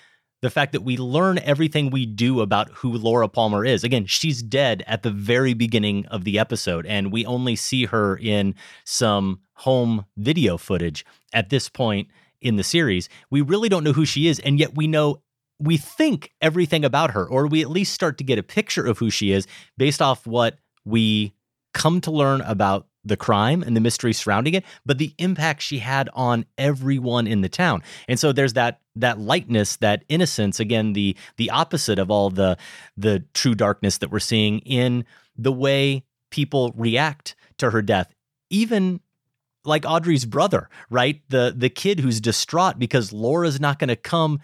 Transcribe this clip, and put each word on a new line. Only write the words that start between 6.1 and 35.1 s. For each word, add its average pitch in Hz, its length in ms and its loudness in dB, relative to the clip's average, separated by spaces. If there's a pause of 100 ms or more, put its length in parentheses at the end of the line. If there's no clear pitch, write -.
the 101 140 0
episode, 92 480 -2
and 98 260 -2
we 110 140 -2
only 123 300 -2
see 127 300 -2
her 101 300 0
in 101 380 0 (300)
some 101 560 0 (140)
home 117 520 0 (100)
video 110 400 0
footage 85 480 -4 (280)
at 104 180 -2
this 135 180 -2
point 104 400 -2 (320)
in 117 160 -2
the 98 80 0
series. 120 440 0 (220)
We 139 120 2
really 202 260 0
don't 180 160 0
know 147 80 2
who 156 140 2
she 151 220 0
is, 147 120 0
and 139 180 0
yet 147 180 0
we 156 100 0
know, 151 360 0 (360)
we 156 180 0
think 254 640 -2
everything 160 440 0
about 139 260 2
her, 95 160 -2
or 135 200 0
we 156 160 2
at 143 80 -4
least 185 220 -2
start 160 260 -2
to 143 60 -6
get 127 140 0
a 98 60 -4
picture - 420 -4
of 117 120 0
who 113 120 0
she 101 220 0
is 98 140 2 (300)
based 143 240 2
off 139 260 0
what 117 320 0 (260)
we 107 500 2 (380)
come 170 280 0
to 165 100 -6
learn 139 300 2
about 98 460 0 (180)
the 107 120 0
crime 120 460 2
and 120 140 -2
the 113 40 4
mystery 113 320 0
surrounding 110 420 0
it, 190 100 -2 (200)
but 139 140 0
the 151 200 -4
impact 160 440 -2
she 143 160 -6
had 131 340 -2
on 120 320 0 (140)
everyone 131 680 0
in 104 140 2
the 92 80 0
town. 143 340 -2 (260)
And 123 120 0
so 147 120 2
there's 131 220 2
that, 120 260 0 (160)
that 113 220 0
lightness, 110 580 0
that 104 340 0
innocence, 147 500 0
again, 110 320 0
the, 98 240 0 (200)
the 117 140 -2
opposite 127 480 0
of 95 120 -2
all 101 180 2
the, 92 300 2 (400)
the 101 340 0
true 123 220 0
darkness 101 440 0
that - 120 -6
we're 107 80 -4
seeing 107 420 0
in 123 440 -2 (320)